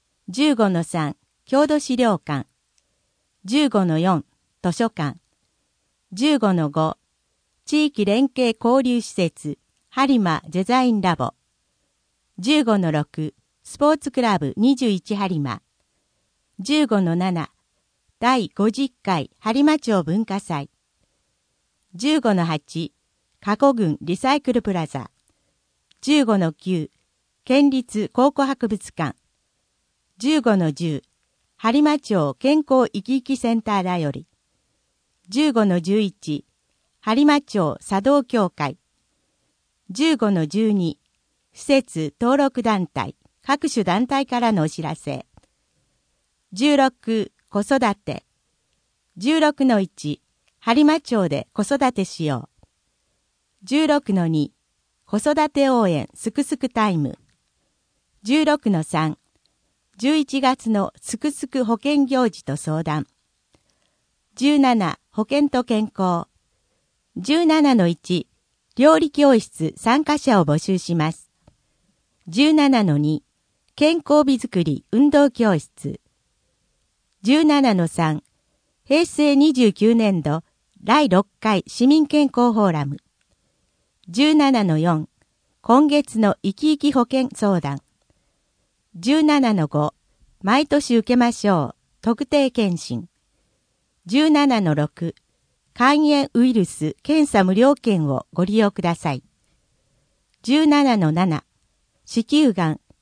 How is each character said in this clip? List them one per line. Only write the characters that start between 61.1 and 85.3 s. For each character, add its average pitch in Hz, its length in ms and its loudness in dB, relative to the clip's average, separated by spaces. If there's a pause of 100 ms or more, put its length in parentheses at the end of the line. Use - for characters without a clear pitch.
く 294 140 -4
す 285 160 -10
く 262 160 -4
保 226 140 -2
健 285 280 0
行 254 220 0
事 - 160 -8
と 139 140 -8
相 156 260 -6
談。 156 240 -6 (1300)
十 294 220 2
七、 233 420 2 (120)
保 214 140 -4
健 285 240 0
と 247 140 -2
健 214 200 -2
康。 180 420 -2 (920)
十 285 300 0
七 302 300 4
の 185 120 4
一、 170 400 -4 (480)
料 311 220 6
理 311 140 -2
教 277 260 4
室 - 400 -6
参 269 260 0
加 294 140 -2
者 214 240 2
を 156 40 2
募 147 120 0
集 185 220 -2
し 170 160 -6
ま 160 160 -2
す。 - 180 -16 (1000)
十 269 260 2
七 277 300 4
の 151 140 2
二、 147 260 -2 (520)
健 320 220 2
康 302 280 2
美 262 140 0
づ - 100 -10
く 175 140 0
り 151 280 -4
運 269 200 4
動 285 180 6
教 208 300 0
室。 - 420 -14 (1200)
十 277 220 2
七 277 320 4
の 170 120 0
三、 156 360 -2 (600)
平 320 220 2
成 294 300 2
二 285 180 4
十 247 200 2
九 220 200 2
年 202 300 0
度 151 200 -2 (400)
第 277 240 2
六 185 200 2 (120)
回 208 280 -2
市 - 180 -2
民 302 220 4
健 302 160 2
康 247 280 0
フ 214 120 0
ォ 196 60 4
ー - 20 0
ラ 151 140 -2
ム。 143 120 -8 (1120)
十 269 240 2
七 277 300 2
の 160 160 0
四、 160 280 0 (540)